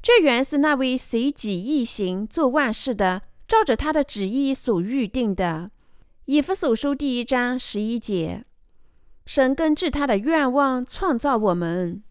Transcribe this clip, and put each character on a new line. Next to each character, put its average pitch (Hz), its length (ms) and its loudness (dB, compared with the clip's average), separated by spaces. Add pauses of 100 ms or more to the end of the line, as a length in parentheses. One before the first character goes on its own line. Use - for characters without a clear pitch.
这 466 180 6
原 262 240 4
是 285 140 -2
那 302 160 4
位 262 240 0
随 247 340 -2
己 196 320 -4
意 262 220 0
行 190 400 -4
做 302 220 0
万 254 260 0
事 247 220 -4
的， 190 260 0 (260)
照 440 160 4
着 233 120 2
他 302 180 -2
的 294 100 2
旨 202 240 -4
意 269 280 0
所 196 260 0
预 233 260 -2
定 220 280 -2
的。 170 340 -4 (560)
以 285 160 2
弗 370 140 -2
所 262 200 2
书 285 200 0
第 269 240 -2
一 240 40 -2
章 247 360 0
十 - 200 -6
一 226 200 -2
节。 180 440 -4 (840)
神 269 260 4
根 311 220 2
据 320 160 -2
他 285 160 -2
的 220 100 2
愿 277 340 2
望 262 320 0
创 262 360 -2
造 269 180 0
我 208 160 2
们 175 580 -2